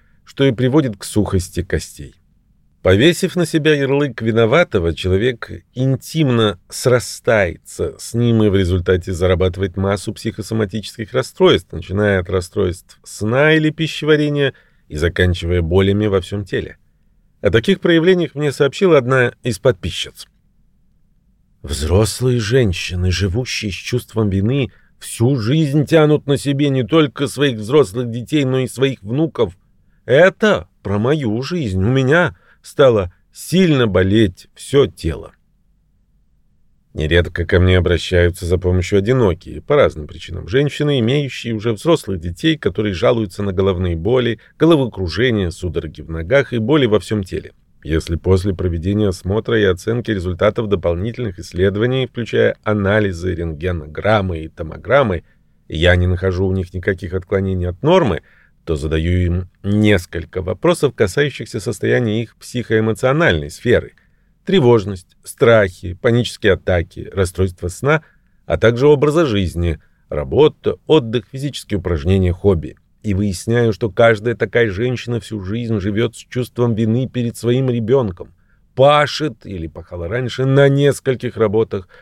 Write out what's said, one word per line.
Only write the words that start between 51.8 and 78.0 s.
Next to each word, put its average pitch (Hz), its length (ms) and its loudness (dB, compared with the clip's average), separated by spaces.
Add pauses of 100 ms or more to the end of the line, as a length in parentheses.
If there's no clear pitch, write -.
включая 113 560 0
анализы, 98 720 0
рентгенограммы 85 1040 -2
и 78 100 -10
томограммы, 87 760 -2 (440)
я 85 260 2
не 90 120 2
нахожу 92 400 0
у 95 60 0
них 95 200 -4
никаких 90 400 -4
отклонений 95 560 -2
от 87 140 -10
нормы, 147 400 2 (420)
то 80 120 -2
задаю 80 420 0
им 90 320 -2 (120)
несколько 101 800 0
вопросов, 107 540 0
касающихся 120 640 -2
состояния 117 640 -2
их - 140 -12
психоэмоциональной 113 1120 0
сферы. - 420 0 (540)
Тревожность, 120 760 2
страхи, 107 720 2
панические 117 600 2
атаки, - 580 -4
расстройство 92 560 -2
сна, 147 340 -2 (440)
а - 100 0
также 120 300 2
образа 147 400 4
жизни, 87 520 -2 (300)
работа, 107 680 0 (100)
отдых, 120 440 0
физические 131 500 -8
упражнения, 90 520 0
хобби. 85 440 0 (260)
И 107 100 -4
выясняю, 104 640 0
что 110 160 -6
каждая 117 440 2
такая 117 360 0
женщина 120 500 -4
всю 107 220 -10
жизнь 110 360 -4
живет 104 380 -2
с - 40 -20
чувством 120 540 -4
вины 113 320 0
перед 117 300 -6
своим 123 320 0
ребенком, 120 640 -2 (420)